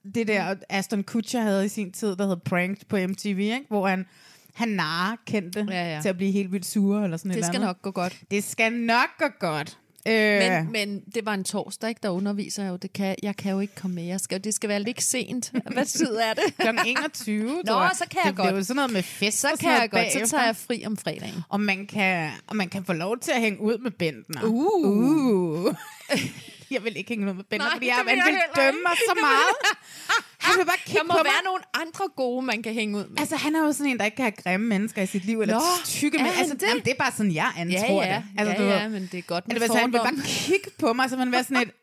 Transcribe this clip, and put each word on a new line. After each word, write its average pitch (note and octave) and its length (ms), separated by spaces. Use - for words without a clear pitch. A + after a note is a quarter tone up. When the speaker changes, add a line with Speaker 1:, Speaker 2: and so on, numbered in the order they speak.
Speaker 1:
det A3+ 120
der G3 280
Aston G3 340
Kutcher A#3 380
havde G3 240
i - 20
sin G3+ 240
tid, G3+ 240
der G3 120
hed F#3 180
Pranked F3+ 440
på G3+ 80
M F#3+ 80
T - 100
V, F#3+ 140
ikke? A3+ 300
Hvor G3+ 180
han, F#3 180
han A3+ 140
narrer F3+ 460
kendte G3+ 420
Speaker 2:
Ja, F3 260
ja. D3+ 60
Speaker 1:
til F#3+ 80
at F#3 80
blive G3 140
helt F#3+ 200
vildt F#3 140
sure G#3 380
eller E3 140
sådan F#3+ 140
et F3+ 40
Speaker 2:
Det A3+ 40
Speaker 1:
eller E3+ 80
Speaker 2:
skal C4 80
Speaker 1:
andet. G#3+ 120
Speaker 2:
nok F3+ 140
gå G3 100
godt. F3+ 260
Speaker 1:
Det G3+ 120
skal A3+ 300
nok A#3+ 360
gå D#4+ 60
godt. D3+ 380
Øh. A3 60
Speaker 2:
Men, G3 580
men G3+ 300
det A3 100
var G#3+ 80
en F#3+ 100
torsdag, G#3 460
ikke? A3+ 140
Der G#3 60
underviser G3+ 540
jeg F#3+ 80
jo. F3+ 40
Det F#3+ 180
kan, F#3+ 300
jeg G3+ 140
kan G3 140
jo F#3+ 80
ikke G3+ 160
komme F#3 200
med. E3+ 80
Jeg F3+ 160
skal, F#3+ 240
det G#3+ 100
skal G#3+ 160
være G3+ 140
lidt A3 180
sent. B3+ 500
Hvad C4 120
tid - 300
er A3 180
det? D#4 220
Speaker 1:
<laughs> - 40
Klokken A#3 280
enogtyve, A#3+ 800
Speaker 2:
Nå, A3 60
Speaker 1:
tror A#3 100
jeg. - 160
Speaker 2:
så F4 140
kan - 120
jeg G3 80
Speaker 1:
Det, F#3 60
det F#3+ 60
er F3+ 60
Speaker 2:
godt. F#3+ 100
Speaker 1:
jo G3 40
sådan A#3 120
noget C4+ 160
med F#3 120
fest - 360
Speaker 2:
Så C#4 80
Speaker 1:
og D4+ 40
sådan D#4+ 60
Speaker 2:
kan D#4 120
Speaker 1:
noget C#4 120
Speaker 2:
jeg A3 100
godt. A3+ 200
Så - 60
Speaker 1:
bagefter. A#3 200
Speaker 2:
tager B3 80
jeg A3+ 100
fri - 300
om G#3+ 120
fredagen. - 520
Speaker 1:
Og G3+ 120
man G3 260
kan, F#3 440
og G3 80
man F#3+ 140
kan F#3+ 160
få F#3+ 80
lov G3 260
til E4+ 120
at B3 100
hænge G#3 200
ud G#3+ 160
med A#3+ 140
Bentner. D#3+ 520
Speaker 2:
Uh. A3+ 1200
Speaker 1:
Uh. C4+ 100
<laughs> C#4 120
Jeg A3+ 120
vil A3 140
ikke F#3+ 120
hænge G3+ 200
ud F#3+ 40
med F#3+ 100
Bentner, B3 240
Speaker 2:
Nej, D#4+ 80
Speaker 1:
fordi B3 120
jeg, B3 100
Speaker 2:
det B3 80
vil A3+ 60
Speaker 1:
han C4 60
Speaker 2:
jeg F4+ 80
Speaker 1:
vil D#4 80
Speaker 2:
heller E4+ 220
Speaker 1:
dømme C#4 240
Speaker 2:
ikke. F4 100
Speaker 1:
mig E4+ 80
så F4+ 120
meget. F#4 560
Speaker 2:
<laughs> - 420
Speaker 1:
Han G#4 120
vil F4 60
bare F4 200
kigge - 140
Speaker 2:
Der D#4 40
må E4+ 100
Speaker 1:
på E4 100
Speaker 2:
være C#4+ 200
Speaker 1:
mig. F#4+ 80
Speaker 2:
nogle F#4 120
andre E4 320
gode, B3+ 300
man A3+ 180
kan A3 100
hænge G#3+ 240
ud G3 100
med. - 120
Speaker 1:
Altså, D4+ 160
han D4+ 200
er D#4+ 40
jo D4+ 140
sådan C#4+ 180
en, A#3+ 80
der G3+ 60
ikke G#3+ 100
kan C4 80
have A3 80
grimme F#3+ 240
mennesker G#3 340
i F#3 40
sit F#3 200
liv, A3 160
eller G#3+ 140
Speaker 2:
Nå, B3 60
Speaker 1:
tykke D4 320
Speaker 2:
er B3+ 60
Speaker 1:
mænd. F4 100
Speaker 2:
han F#4 100
Speaker 1:
Altså, C#4+ 140
Speaker 2:
det? G4 120
Speaker 1:
jamen, A#4+ 140
det A3+ 80
er - 40
bare C4 160
sådan, G3+ 220
jeg E3 220
Speaker 2:
Ja, E3+ 60
Speaker 1:
antager F#3+ 440
Speaker 2:
ja. F#3 160
Speaker 1:
det. G#3 80
Speaker 2:
Ja, G3+ 220
ja, G#3+ 60
men F#3+ 240
det F#3 60
er F3 40
godt F3 260
med A#3 80
Speaker 1:
Altså, A#3 180
hvis A#3+ 80
han B3 120
vil A#3+ 60
Speaker 2:
fordomme. C4 220
Speaker 1:
bare - 60
kigge - 420
på A3+ 140
mig, C4 160
så C4 60
vil B3+ 100
man B3 60
være B3 120
sådan B3+ 240
et - 40